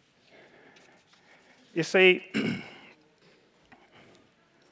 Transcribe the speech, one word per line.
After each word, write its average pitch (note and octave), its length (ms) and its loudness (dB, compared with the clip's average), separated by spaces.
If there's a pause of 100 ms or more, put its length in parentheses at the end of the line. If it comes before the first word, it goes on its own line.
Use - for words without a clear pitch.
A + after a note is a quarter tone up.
(1700)
You E3 80 -2
see, F#3 460 4
<clears throat> - 60 -16 (2250)